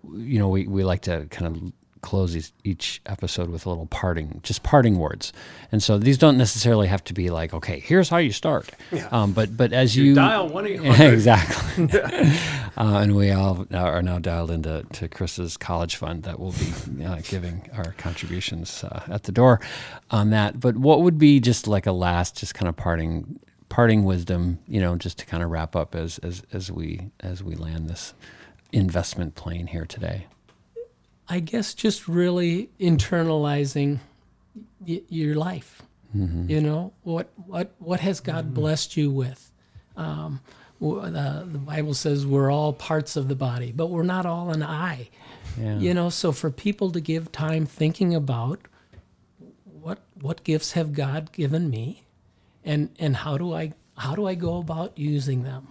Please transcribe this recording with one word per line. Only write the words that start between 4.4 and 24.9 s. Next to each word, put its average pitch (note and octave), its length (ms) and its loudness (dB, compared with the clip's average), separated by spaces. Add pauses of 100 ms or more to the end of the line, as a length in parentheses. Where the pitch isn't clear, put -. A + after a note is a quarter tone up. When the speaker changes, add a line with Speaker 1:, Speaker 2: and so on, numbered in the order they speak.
Speaker 1:
just - 220 -8
parting A#2 340 6
words. - 340 -4 (400)
And G#2+ 120 2
so G#2 160 4
these C3 180 4
don't D3 180 8
necessarily A2+ 520 4
have F#2+ 160 0
to - 100 -12
be F2 160 -2
like, E2 240 -4
"Okay, D#2+ 260 -6
here's F3 300 4
how E3+ 80 2
you D3+ 140 2
start." - 400 -2 (200)
Speaker 2:
Yeah. - 200 -6
Speaker 1:
Um, G#2 220 4
but, A2 220 0
but A#2+ 160 2
as B2 240 4
Speaker 2:
You C#3 100 6
Speaker 1:
you C#3 100 10
Speaker 2:
dial F#3 340 6
one F#3+ 160 -4
eight G3 180 -4
hundred. C3+ 300 10
Speaker 1:
<laughs> - 0 -
Exactly. A2+ 800 4
Speaker 2:
<laughs> E3+ 460 4 (380)
Speaker 1:
Uh, G#2 260 4
and G2+ 140 6
we G2+ 140 6
all G2 420 2
are F2 280 0
now F2+ 160 0
dialed E2+ 320 -2
into, D#2 340 -4 (100)
to E2+ 160 -8
Chris's F2 480 -6
college E2+ 400 -4
fund D#2+ 260 -8
that F2 160 -8
will F2+ 140 -8
be, D#2+ 520 -6
uh, F2 220 -6
giving F2 480 -8
our F2 220 -8
contributions, F2 880 -8
uh, - 240 -10
at G2+ 140 -6
the - 100 -6
door A#2+ 260 6 (500)
on G#2+ 200 2
that. G#2+ 300 2
But A#2+ 180 0
what C#3+ 240 6
would E3+ 180 4
be D3 220 8
just, A#2 260 2
like, G2+ 180 2
a G2+ 60 2
last, F2+ 480 0
just - 160 -10
kind F2+ 140 -2
of D#2 80 -4
parting, E2 640 -4 (280)
parting A2 380 6
wisdom, F2 520 0 (120)
you F#2+ 100 -2
know, F2 160 2